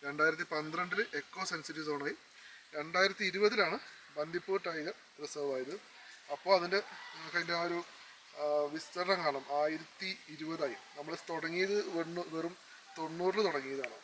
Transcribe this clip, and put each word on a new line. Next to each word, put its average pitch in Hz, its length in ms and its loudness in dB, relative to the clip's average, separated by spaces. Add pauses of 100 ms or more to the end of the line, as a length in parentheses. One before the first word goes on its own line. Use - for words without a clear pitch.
രണ്ടായിരത്തി 156 480 4
പന്ത്രണ്ടില് 175 500 0 (160)
എക്കോ 185 300 -8
സെൻസിറ്റീവ് 156 380 -6
സോൺ 139 200 -2
ആയി. - 80 -4 (600)
രണ്ടായിരത്തി 180 540 2
ഇരുപതിലാണ് 202 480 4 (380)
ബന്ദിപ്പൂർ 165 500 0
ടൈഗർ 165 280 -4 (280)
റിസർവ് 143 340 -2
ആയത്. 131 180 -4 (600)
അപ്പോൾ 180 240 4
അതിൻ്റെ, 175 220 2 (340)
നമുക്ക് 160 260 -2
അതിൻ്റെ 170 200 0
ആ - 80 2
ഒരു, 170 100 0 (640)
ആ, - 20 -2 (300)
വിസ്തീർണം 180 500 0
കാണാം, 139 220 0 (160)
ആയിരത്തി 160 480 -2 (240)
ഇരുപതായി. 156 420 -2 (220)
നമ്മൾ 151 140 -6 (180)
തുടങ്ങിയത് 175 460 2 (200)
വെണ്ണു-, 170 380 -2
വെറും 170 200 -2 (440)
തൊണ്ണൂറിൽ 175 500 2
തുടങ്ങിയതാണ്. 135 560 -2